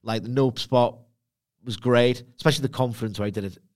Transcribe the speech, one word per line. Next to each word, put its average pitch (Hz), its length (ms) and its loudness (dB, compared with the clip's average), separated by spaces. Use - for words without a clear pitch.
Like, 113 180 -4
the 110 60 -12
nope 127 320 0
spot 123 380 0
was 117 120 -8
great, 123 460 2
especially - 260 0
the 131 60 -2
confidence 113 500 -4
where 101 80 -2
he 104 60 -4
did 101 100 -6
it 98 160 -10